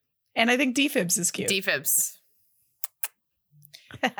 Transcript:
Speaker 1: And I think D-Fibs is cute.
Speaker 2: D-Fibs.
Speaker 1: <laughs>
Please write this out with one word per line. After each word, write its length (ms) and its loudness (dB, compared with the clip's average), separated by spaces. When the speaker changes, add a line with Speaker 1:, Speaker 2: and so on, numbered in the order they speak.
Speaker 1:
And 160 2
I 60 4
think 180 0
D-Fibs 440 2
is 120 0
cute. 180 -4
Speaker 2:
D-Fibs. 720 0
Speaker 1:
<laughs> 180 0